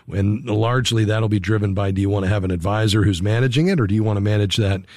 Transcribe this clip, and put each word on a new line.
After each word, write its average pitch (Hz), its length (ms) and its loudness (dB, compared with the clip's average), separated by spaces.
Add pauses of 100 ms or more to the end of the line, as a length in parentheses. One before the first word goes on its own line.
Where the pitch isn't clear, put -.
And 104 380 0
largely 113 580 0
that'll 107 260 0
be 104 100 0
driven 101 340 0
by: 98 180 -2
Do 95 100 -2
you 98 80 0
want 101 160 -2
to 92 40 0
have 101 140 0
an 92 80 -2
advisor 101 520 0
who's 90 200 0
managing 123 440 0
it, 190 120 2
or 107 80 2
do 101 80 0
you 107 80 2
want 104 140 0
to 101 40 -2
manage 104 360 0
that 98 240 0 (160)